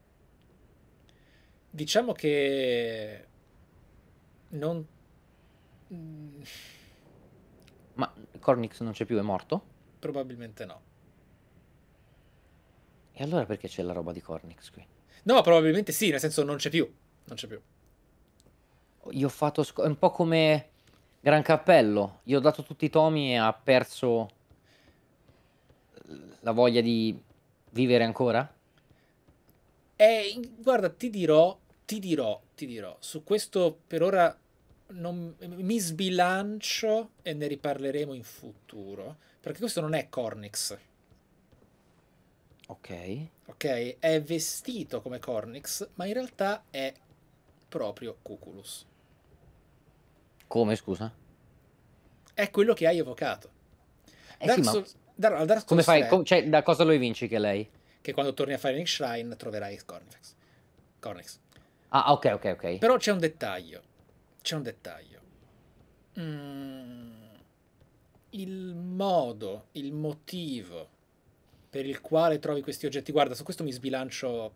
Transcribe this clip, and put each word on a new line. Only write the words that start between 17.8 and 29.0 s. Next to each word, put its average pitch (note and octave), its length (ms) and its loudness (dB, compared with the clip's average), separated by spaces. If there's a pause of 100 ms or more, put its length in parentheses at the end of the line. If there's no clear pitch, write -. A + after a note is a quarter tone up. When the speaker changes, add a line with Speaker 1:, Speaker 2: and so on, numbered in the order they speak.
Speaker 2:
Io C3+ 160 0
ho C3+ 40 0
fatto D3 320 0
sc-, - 200 -4
è C#3 40 4
un D3+ 120 0
po' F3+ 140 4
come... D#3+ 580 4 (500)
Gran D3+ 220 6
Cappello. A2 800 6
Gli A#2+ 120 -2
ho C#3 60 4
dato D3 220 4
tutti - 240 -6
i C#3+ 40 0
tomi D#3 420 4
e B2 40 2
ha A2 160 4
perso A#2+ 760 2 (2000)
la A2+ 120 -2
voglia A#2+ 280 6
di A2+ 380 0 (520)
vivere A#2+ 340 4
ancora? A#2+ 460 0 (1500)